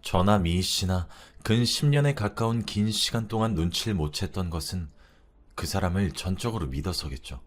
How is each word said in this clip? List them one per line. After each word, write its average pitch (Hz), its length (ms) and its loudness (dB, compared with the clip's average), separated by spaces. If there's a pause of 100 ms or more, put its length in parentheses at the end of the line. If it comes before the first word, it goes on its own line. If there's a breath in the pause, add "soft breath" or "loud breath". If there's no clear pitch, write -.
저나 98 360 4
미희 87 240 2
씨나 92 460 0 (340 loud breath)
근 117 220 2
십 147 220 0
년에 143 280 4
가까운 113 500 -2
긴 107 260 0
시간 110 380 -2
동안 110 260 0
눈치를 85 400 0
못 76 180 0
챘던 92 380 -4
것은 82 400 -4 (640 soft breath)
그 - 120 -8
사람을 98 460 0
전적으로 95 540 -4
믿어서겠죠. 67 800 -6